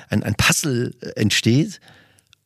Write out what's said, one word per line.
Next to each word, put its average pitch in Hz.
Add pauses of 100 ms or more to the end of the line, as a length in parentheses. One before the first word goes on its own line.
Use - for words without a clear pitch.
ein, 104
ein 107
Puzzle, 123
äh, -
entsteht 120 (640)